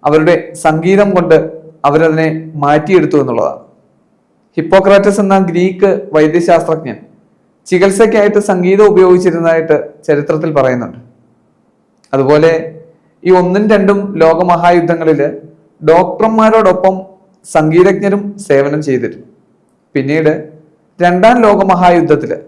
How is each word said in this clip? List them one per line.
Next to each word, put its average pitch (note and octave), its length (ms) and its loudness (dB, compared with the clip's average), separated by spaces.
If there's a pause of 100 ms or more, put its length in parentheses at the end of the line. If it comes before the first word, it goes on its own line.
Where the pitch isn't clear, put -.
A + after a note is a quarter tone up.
അവരുടെ D#3 260 2 (300)
സംഗീതം F3 520 0
കൊണ്ട് D#3+ 220 2 (500)
അവരതിനെ D#3+ 400 0 (360)
മാറ്റിയെടുത്തു D3+ 580 0
എന്നുള്ളതാണ്. A2+ 400 -4 (960)
ഹിപ്പോക്രാറ്റസ് G3 680 0
എന്ന G3 140 0 (100)
ഗ്രീക്ക് F3+ 420 -2 (260)
വൈദ്യശാസ്ത്രജ്ഞൻ D#3+ 840 0 (720)
ചികിത്സയ്ക്കായിട്ട് G3+ 800 2
സംഗീതം F#3+ 420 2
ഉപയോഗിച്ചിരുന്നതായിട്ട് E3+ 840 2 (320)
ചരിത്രത്തിൽ D#3 480 -2
പറയുന്നുണ്ട്. B2+ 420 -4 (1120)
അതുപോലെ D3+ 400 2 (760)
ഈ F3+ 140 4
ഒന്നും F#3 320 -2
രണ്ടും G3 260 2 (240)
ലോകമഹായുദ്ധങ്ങളില് E3 1080 0 (600)
ഡോക്ടർമാരോടൊപ്പം F#3+ 1040 2 (600)
സംഗീതജ്ഞരും F#3+ 680 0 (240)
സേവനം C#3+ 400 0
ചെയ്തിരുന്നു. B2 400 -6 (680)
പിന്നീട് D3+ 380 -2 (760)
രണ്ടാം F#3+ 300 2 (100)
ലോകമഹായുദ്ധത്തില് F3 1000 0